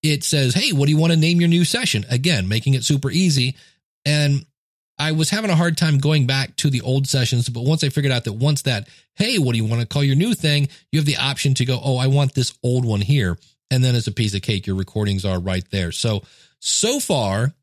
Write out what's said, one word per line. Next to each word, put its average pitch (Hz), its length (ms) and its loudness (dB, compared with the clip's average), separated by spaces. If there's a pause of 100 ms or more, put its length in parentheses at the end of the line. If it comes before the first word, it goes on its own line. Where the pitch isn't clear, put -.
it 151 220 -2
says, 135 300 0
"Hey, 196 180 0
what 143 140 2
do 151 60 4
you 151 60 4
wanna 165 200 4
name 170 240 4
your 170 80 4
new 170 160 4
session?" 233 420 -2
Again, 123 400 0
making 113 280 0
it 127 100 -4
super 139 260 0
easy. 139 440 0 (500)
And 143 400 0 (520)
I 151 160 -2
was 156 180 0
having 214 180 -2
a 175 60 2
hard 165 220 2
time 156 200 2
going 143 300 2
back 135 300 -2
to 151 120 0
the 131 120 -2
old 135 260 0
sessions, 120 420 0
but 120 160 -6
once 156 180 0
I 143 60 0
figured 139 240 0
out 120 120 -2
that 107 80 -6
once 143 280 0
that, 110 260 -4 (280)
"Hey, 226 240 0
what 123 140 2
do 117 40 0
you 110 80 0
wanna 117 220 -2
call 143 160 -2
your 139 120 2
new 202 200 2
thing?" 147 340 0 (220)
you 156 80 2
have 147 80 0
the 147 100 0
option 135 380 0
to 123 100 0
go, 127 180 -2
"Oh, 131 140 0
I 127 80 0
want 135 300 2
this 127 260 -2
old 123 240 0
one 104 160 0
here." 98 380 0 (320)
And 127 120 2
then 127 120 2
it's 117 120 -2
a 110 40 -4
piece 104 240 -2
of 98 80 -4
cake. 101 240 -2
Your 98 80 -2
recordings 98 500 -2
are 92 140 -2
right 92 320 -4
there. 90 200 -2
So, 107 320 -4 (360)
so 254 400 -2
far 117 640 0